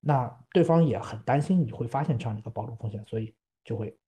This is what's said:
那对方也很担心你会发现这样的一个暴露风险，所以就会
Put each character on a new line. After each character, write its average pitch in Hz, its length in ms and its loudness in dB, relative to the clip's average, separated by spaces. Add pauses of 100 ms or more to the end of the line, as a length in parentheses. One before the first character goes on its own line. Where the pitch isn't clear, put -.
那 131 240 2 (220)
对 180 100 6
方 165 220 6
也 123 140 0
很 - 240 -10
担 139 180 2
心 175 240 2
你 110 80 -6
会 120 140 -6
发 135 180 -2
现 147 140 0
这 - 80 -4
样 110 80 -4
的 104 40 -6
一 107 60 -12
个 110 60 -10
暴 107 160 -6
露 120 80 -10
风 110 160 -6
险， 104 160 -10
所 113 120 -6
以 113 160 -6 (300)
就 - 100 -6
会 107 220 -8 (120)